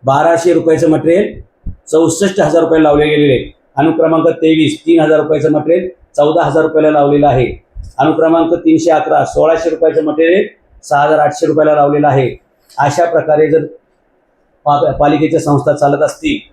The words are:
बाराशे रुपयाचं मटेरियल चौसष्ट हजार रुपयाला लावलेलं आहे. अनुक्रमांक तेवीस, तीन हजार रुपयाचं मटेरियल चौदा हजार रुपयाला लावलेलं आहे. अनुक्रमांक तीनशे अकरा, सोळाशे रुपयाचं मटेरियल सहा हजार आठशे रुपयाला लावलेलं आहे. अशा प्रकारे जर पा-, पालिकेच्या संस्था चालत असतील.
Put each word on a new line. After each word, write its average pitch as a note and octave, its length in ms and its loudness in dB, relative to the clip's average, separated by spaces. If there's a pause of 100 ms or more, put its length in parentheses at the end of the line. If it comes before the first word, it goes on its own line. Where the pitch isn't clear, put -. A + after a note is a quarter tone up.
बाराशे E3 500 0
रुपयाचं D#3+ 360 2
मटेरियल D#3 520 0 (500)
चौसष्ट F3 480 0
हजार E3 240 2
रुपयाला D#3+ 260 2
लावलेलं D3 440 2
आहे. - 220 -6 (200)
अनुक्रमांक D#3+ 520 0
तेवीस, D#3+ 540 0
तीन E3 180 2
हजार D#3 200 2
रुपयाचं D3+ 320 -2
मटेरियल D#3+ 380 -2 (260)
चौदा D#3 260 2
हजार D#3 220 0
रुपयाला D#3 280 2
लावलेलं C#3+ 360 2
आहे. B2+ 360 -2 (340)
अनुक्रमांक D#3+ 560 0
तीनशे D#3+ 380 0
अकरा, D3+ 340 0
सोळाशे D#3+ 440 0
रुपयाचं D#3 340 0
मटेरियल D#3+ 440 0 (360)
सहा C#3+ 180 0
हजार D3+ 180 0
आठशे D3 260 -2
रुपयाला D#3 300 0
लावलेलं D3 320 0
आहे. C3 300 0 (400)
अशा D3 280 0
प्रकारे D#3 460 0
जर D#3 140 0 (1000)
पा-, D3 260 0
पालिकेच्या D3+ 480 0
संस्था D3 340 -2
चालत C#3+ 300 -2
असतील. C#3 360 -4 (140)